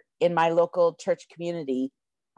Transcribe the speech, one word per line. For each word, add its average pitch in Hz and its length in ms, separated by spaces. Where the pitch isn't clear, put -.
in 175 140
my 165 160
local 170 460
church - 360
community, 143 600